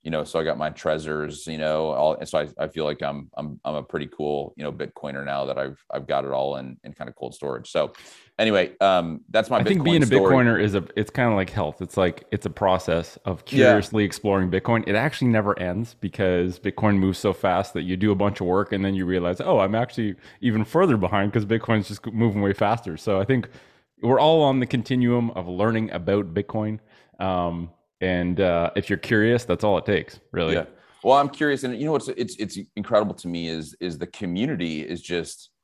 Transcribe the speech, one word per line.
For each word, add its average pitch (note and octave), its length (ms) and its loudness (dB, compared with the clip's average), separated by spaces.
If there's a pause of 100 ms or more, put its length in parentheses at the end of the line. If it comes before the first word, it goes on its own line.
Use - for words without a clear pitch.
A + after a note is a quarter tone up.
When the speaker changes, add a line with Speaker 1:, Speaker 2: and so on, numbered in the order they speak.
Speaker 1:
you D#2+ 80 -6
know, D#2 100 -2
so E2 160 -4
I D#2+ 60 0
got D#2 120 -2
my D2+ 140 -4
Trezors, D2+ 800 -6
you D#2 80 -8
know, D#2 300 0
all, D2 260 0
and - 140 -10
so D#2+ 100 -2
I, D2 100 -2 (140)
I D#2 60 -4
feel D#2 160 -6
like D2 180 -4
I'm, C#2+ 340 -8
I'm, D2 280 -10
I'm D2+ 100 -4
a C#2+ 80 -6
pretty D2 240 -6
cool, D2 500 -6
you D2 60 -14
know, D2 100 -6
Bitcoiner C#2 520 -10
now C#2 220 -4
that B1+ 120 -6
I've, C#2 240 -8 (100)
I've C#2 140 -8
got C#2 180 -2
it C#2 60 -6
all C#2 280 -4
in, B1+ 260 -12
in - 80 -16
kind B1 180 -14
of - 60 -20
cold B1+ 180 -12
storage. C2 360 -10
So, D#2 220 -2 (460)
anyway, G2+ 420 2
um, F2+ 400 2 (100)
that's A2 200 0
my A#2+ 80 2
Speaker 2:
I - 60 2
think F#3+ 160 2
Speaker 1:
Bitcoin C3+ 40 -2
Speaker 2:
being D#3+ 180 4
a B2+ 40 4
Speaker 1:
story. A2 140 4 (140)
Speaker 2:
Bitcoiner A#2 260 4
is G2+ 140 2
a, F#2 100 0 (120)
it's G#2+ 140 -2
kinda A#2+ 240 0
like F#2+ 160 0
health. F2 320 -4
It's - 140 -8
like, F2+ 340 0
it's G#2+ 160 -4
a F2 40 -2
process F#2 760 0
of F#2 220 -4
Speaker 1:
Yeah. C3 200 6
Speaker 2:
curiously G#2+ 380 4
exploring F#2+ 460 0
Bitcoin. A2+ 360 2
It G2+ 80 0
actually B2+ 340 0
never G#2+ 300 2
ends F#2 360 -4
because F2+ 640 0
Bitcoin G2+ 400 2
moves F#2+ 200 2
so G2+ 140 2
fast F#2 420 0
that E2 80 -2
you F2+ 140 -2
do G#2 160 2
a - 20 4
bunch G2+ 260 0
of F#2 60 -2
work F#2+ 260 2
and G2 120 -2
then G2 100 0
you F#2 120 -2
realize, F2+ 340 0
"Oh, D3 200 2
I'm G2 140 2
actually A2+ 400 -2 (260)
even A2 240 0
further D#3+ 320 4
behind G2+ 360 0
'cause A2 120 0
Bitcoin's A2 440 0
just G#2 180 -12
moving A2 360 0
way G2+ 100 2
faster." G#2 440 0
So G2 240 0
I G2 40 0
think B2 240 0 (540)
we're A#2+ 180 4
all D#3 220 6
on C3 180 4
the B2 60 0
continuum A#2+ 680 0
of F2+ 160 -8
learning A2 420 0
about F2+ 420 0
Bitcoin. G#2+ 460 -2 (400)
Um, F2 520 -2 (300)
and, F2+ 400 0
uh, E2+ 360 4
if G2 120 -2
you're G2+ 100 0
curious, A#2 460 2
that's F2 200 0
all G2+ 120 4
it E2 80 -2
takes, - 360 -2 (100)
really. E2 240 0
Speaker 1:
Yeah. E2 120 0 (360)
Well, C3 140 6
I'm C#3+ 120 4
curious, C#3+ 360 -2
and B2 120 -6
you C3 80 -6
know D#3 80 -2
what's, - 160 -2
it's, B2+ 280 -8
it's G2+ 220 -8 (180)
incredible G#2 380 0
to - 140 -12
me E2+ 200 -6
is, D#2+ 320 -8
is E2+ 180 -6
the F2 80 -6
community F2 760 -4
is E2+ 200 -10
just - 480 -8 (140)